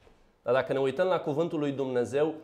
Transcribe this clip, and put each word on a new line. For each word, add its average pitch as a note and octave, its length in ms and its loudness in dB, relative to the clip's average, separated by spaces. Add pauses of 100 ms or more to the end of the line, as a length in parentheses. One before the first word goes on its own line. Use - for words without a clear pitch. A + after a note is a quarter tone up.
(420)
Dar A#2+ 120 0
dacă C3 180 0
ne C3+ 60 0
uităm C3+ 280 0
la E3+ 140 2
cuvântul D#3+ 380 -2
lui C#3+ 140 0
Dumnezeu, C3 720 0